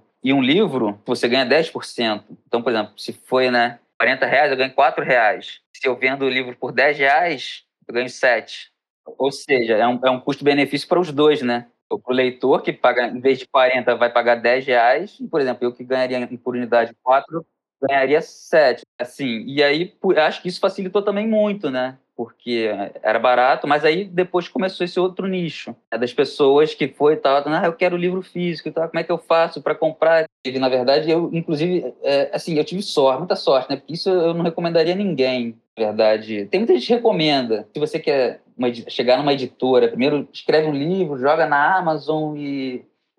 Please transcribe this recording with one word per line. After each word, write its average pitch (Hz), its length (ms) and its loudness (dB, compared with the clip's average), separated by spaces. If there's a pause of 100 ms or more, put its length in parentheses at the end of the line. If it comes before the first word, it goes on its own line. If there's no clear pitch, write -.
(220)
E 131 120 2
um 139 80 2
livro, 131 640 0
você 117 240 0
ganha 131 160 0
dez 120 240 2
por - 160 -12
cento. 110 400 -4 (200)
Então, 120 160 -2
por 120 120 -2
exemplo, 107 240 -4
se - 160 -12
foi, 127 360 0
né, 120 300 0 (180)
quarenta 131 280 0
reais, 135 260 2
eu 131 60 -2
ganho 131 160 -2
quatro 151 280 2
reais. 113 600 0 (120)
Se - 140 -6
eu 123 80 0
vendo 131 300 -2
o 131 40 2
livro 127 300 -4
por 123 140 -8
dez 143 240 2
reais, 143 640 0 (240)
eu - 60 -14
ganho 123 160 -2
sete. - 600 -2 (480)
Ou 139 140 0
seja, 117 460 0
é 113 100 2
um, 123 160 0
é 131 60 2
um 127 100 0
custo-benefício 143 640 -2
para 180 140 0
os 175 140 -2
dois, 151 280 4
né? 120 260 -4 (200)
Pro - 260 -6
leitor, 127 480 0
que - 120 -4
paga, 123 340 0
em 123 140 -10
vez 131 180 2
de - 80 -16
quarenta, 127 480 2
vai 117 160 2
pagar 120 240 2
dez 120 300 0
reais. 131 560 2
E, 247 60 -10
por - 120 -2
exemplo, 127 240 -2
eu 123 80 0
que 127 140 -12
ganharia 127 420 -2 (160)
por 123 100 -4
unidade 117 480 0
quatro, 139 440 0 (360)
ganharia 135 400 2
sete. 139 600 0 (180)
Assim, 120 480 -8
e 139 160 0
aí, 147 220 2
pu-, 190 340 -2
acho 156 220 0
que 180 80 -8
isso 175 100 -10
facilitou 190 420 -2
também 208 240 -2
muito, 208 460 0
né? 131 260 -4 (200)
Porque 117 500 -4 (360)
era 110 160 2
barato, 127 480 2
mas 151 180 2
aí 165 180 2
depois 180 440 -2
começou - 360 -4
esse 175 160 -4
outro 185 280 -2
nicho, 175 480 -6 (160)
né, 113 80 -4
das 120 120 -2
pessoas 147 600 2
que 143 140 -4
foi 147 260 2
e 156 40 -4
tal, 143 280 2
"Ah, 156 180 -2
eu 170 100 0
quero 175 220 0
livro 180 280 -2
físico 175 460 -6
e - 20 -10
tal, 165 180 -4
como 165 100 -6
é 160 40 -2
que 170 80 -6
eu 170 80 -2
faço 165 420 0
pra 151 140 -2
comprar?" 160 500 2 (180)
E, 131 140 -6
na 131 100 0
verdade, 135 440 2
eu, 165 200 0
inclusive, 165 720 -2
é, 139 320 0
assim, 156 220 -4
eu 147 100 0
tive 185 160 -8
sorte, 135 380 0
muita 180 160 -4
sorte, 131 340 0
né? 139 80 -6
Porque - 160 -14
isso 170 160 -4
eu 170 240 2
não 170 100 -4
recomendaria 170 500 0
a 185 40 -6
ninguém, 131 580 -2 (220)
na 113 80 0
verdade. 107 640 0
Tem 180 100 0
muita 233 140 2
gente - 140 0
que 220 60 4
recomenda. 151 800 0
Se - 80 -8
você 151 200 -4
quer 135 420 0 (160)
uma 123 120 0
edi-, 117 200 -8
chegar 123 280 2
numa 143 160 0
editora, 127 540 2
primeiro 139 460 0
escreve 156 340 0
um 151 60 -2
livro, 147 460 -2
joga 151 260 2
na 151 320 2
Amazon 156 580 -2
e, 139 480 -6 (360)